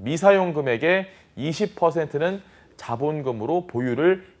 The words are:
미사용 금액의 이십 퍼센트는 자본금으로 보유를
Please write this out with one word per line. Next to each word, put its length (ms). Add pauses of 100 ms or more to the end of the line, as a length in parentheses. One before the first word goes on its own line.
미사용 520
금액의 560 (280)
이십 400
퍼센트는 680 (340)
자본금으로 920
보유를 600 (140)